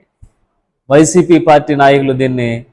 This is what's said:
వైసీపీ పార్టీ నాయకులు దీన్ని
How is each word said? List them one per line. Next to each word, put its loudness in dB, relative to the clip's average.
వైసీపీ 2
పార్టీ 0
నాయకులు 0
దీన్ని -6